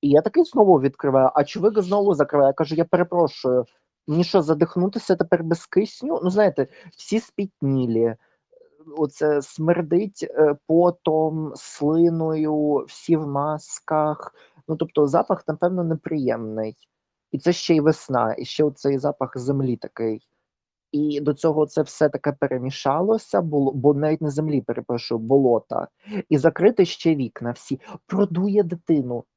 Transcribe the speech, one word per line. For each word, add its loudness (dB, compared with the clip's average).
І 0
я 6
такий 2
знову 6
відкриваю: 2
«А 4
чоловік 0
знову 2
закриває». 4
Я 2
кажу: -2
«Я 0
перепрошую, 0
мені 2
що, 2
задихнутися 0
тепер -2
без -4
кисню?» -4
Ну, -2
знаєте, 0
всі -4
спітнілі, -2
оце 0
смердить, -2
е, 4
потом, 0
слиною, 0
всі -2
в -4
масках. -4
Ну, -2
тобто 0
запах, 0
напевно, -2
неприємний. -4
І -6
це 0
ще 0
й 2
весна, 0
і -10
ще -2
оцей -2
запах -6
землі -2
такий. -8
І -2
до -2
цього 0
це -4
все 0
таке -4
перемішалося, -2
було, 0
бо 2
навіть 0
не -2
землі, -2
перепрошую, -6
болота. 0
І 2
закрити 2
ще 0
вікна -6
всі. -8
Продує 0
дитину. -2